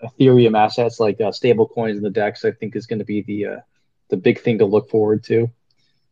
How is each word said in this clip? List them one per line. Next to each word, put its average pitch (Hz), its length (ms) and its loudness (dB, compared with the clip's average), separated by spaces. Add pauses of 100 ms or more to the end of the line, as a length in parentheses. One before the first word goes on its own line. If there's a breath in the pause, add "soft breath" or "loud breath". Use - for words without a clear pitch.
Ethereum 123 520 4
assets 113 440 0
like, 104 200 0
uh, 104 120 -2
stable 113 360 2
coins 110 280 -4
in 101 80 -8
the 104 60 -4
dex, 107 340 -4
I 110 80 -2
think - 240 -10
is 104 100 -10
gonna 107 180 -8
be 104 180 -6
the, 104 240 -6
uh, 98 140 -10 (500)
the - 60 -2
big 120 240 0
thing 117 180 -2
to 110 60 2
look 101 240 0
forward 107 360 0
to. 117 260 -2 (600)